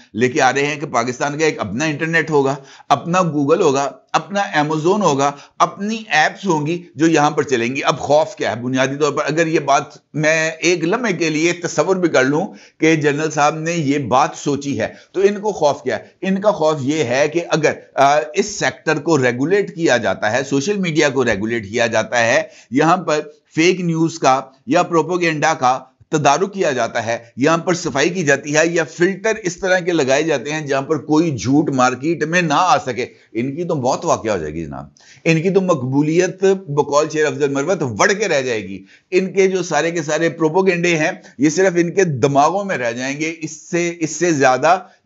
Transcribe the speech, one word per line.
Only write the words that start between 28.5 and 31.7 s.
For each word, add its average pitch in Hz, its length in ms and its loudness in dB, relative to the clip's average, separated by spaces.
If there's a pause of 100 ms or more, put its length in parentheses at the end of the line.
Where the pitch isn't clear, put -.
है 165 220 2
या 165 100 2
फिल्टर 190 540 -2
इस 180 240 -8
तरह 185 180 2
के 175 120 -2
लगाए 143 320 2
जाते 147 280 -2
हैं 151 160 -6
जहां 135 160 -2
पर 151 140 -2
कोई 151 340 2
झूठ 135 380 2
मार्केट 135 540 0